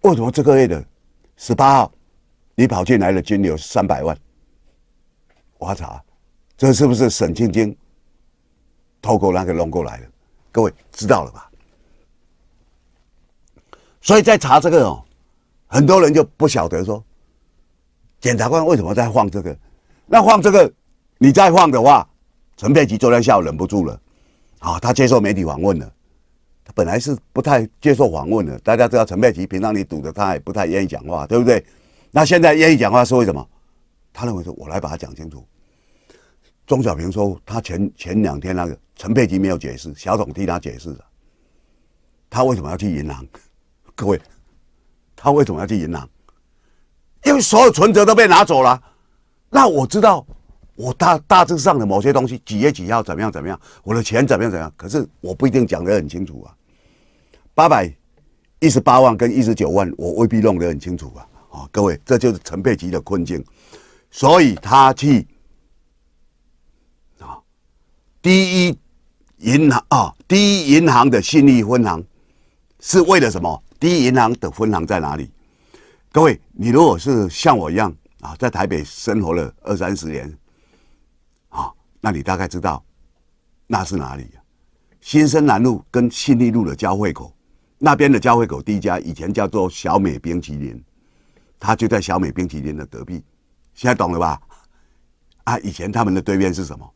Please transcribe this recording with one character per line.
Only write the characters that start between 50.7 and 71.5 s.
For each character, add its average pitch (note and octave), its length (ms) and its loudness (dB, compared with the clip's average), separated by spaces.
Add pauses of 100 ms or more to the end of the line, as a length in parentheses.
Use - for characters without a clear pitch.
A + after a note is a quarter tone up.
我 B2 180 -10
大-， E3+ 240 2 (100)
大 F#3 180 4
致 E3 140 -4
上 C#3+ 180 0
的 A2+ 80 -2
某 G2 160 0
些 C3+ 100 2
东 B2+ 160 0
西， A#2+ 180 -10
几 G#2+ 140 -6
月 C#3+ 120 2
几 F#2+ 200 -8
号 A#2 120 -2
怎 F2+ 100 -8
么 D#2+ 80 -6
样 G#2+ 100 -4
怎 D#2 100 -12
么 D2+ 60 -10
样， F#2 120 -8 (240)
我 G#2 100 -6
的 A#2 80 -2
钱 B2 240 -2
怎 C3 120 0
么 G2+ 60 -2
样 A#2 60 -2
怎 F2 80 -8
么 D#2+ 60 -8
样， D#2+ 120 -14
可 F#2 140 -16
是 C#3 180 -4 (140)
我 F2+ 140 -10
不 C3+ 100 -2
一 B2+ 60 2
定 B2 160 0
讲 E2+ 160 -6
得 F#2+ 100 -2
很 D#2 160 -2
清 F2+ 160 -10
楚 B1+ 160 -20
啊。 - 140 -20 (960)
八 D#3+ 160 4
百 F#2+ 240 0 (680)
一 D#3+ 100 4
十 C3+ 100 2
八 B2+ 220 4
万 A#2+ 140 4
跟 A#2+ 180 -2
一 B2+ 80 0
十 A2+ 120 0
九 F#2 160 -2
万， F#2 280 0
我 E2+ 160 -8
未 A2+ 140 2
必 A2+ 120 0
弄 G#2 180 2
得 E2+ 100 -2
很 D#2 120 -6
清 F2+ 180 -8
楚 C2+ 180 -16
啊。 - 120 -20 (240)
哦， C#2 200 -18
各 G#2 120 0
位， E2+ 220 -2
这 B2+ 120 2
就 A#2 160 0
是 F2+ 100 -8
陈 F#2 180 -10
佩 G2 140 0
琪 F2 160 -10
的 F2 80 -4
困 F2+ 240 -4
境， D2+ 180 -6 (720)
所 F3 300 4
以 A#2+ 140 2
他 C3+ 360 4
去， C3+ 340 0 (1900)
啊， - 200 -20 (800)
第 F#3 460 2
一 E3+ 100 -4 (600)
银 C#3+ 340 2
行， A#2 160 -2
啊， G#2 260 0 (140)
第 G3+ 320 2
一 C#3+ 140 2
银 D#3+ 180 4
行 B2 180 4
的 A2+ 120 2
信 C#3+ 260 4
义 B2 160 4